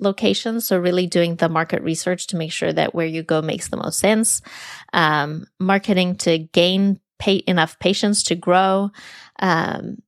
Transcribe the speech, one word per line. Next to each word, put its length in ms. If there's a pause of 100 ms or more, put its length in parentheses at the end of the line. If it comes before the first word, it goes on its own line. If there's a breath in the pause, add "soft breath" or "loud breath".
location. 600
So 180
really 280
doing 300
the 120
market 340
research 460
to 80
make 160
sure 200
that 220
where 120
you 160
go 180
makes 280
the 80
most 220
sense. 440 (500 loud breath)
Um, 540 (140)
marketing 560
to 220
gain 600 (200)
pa-, 280
enough 320
patients 460
to 100
grow, 560 (480 loud breath)
um, 680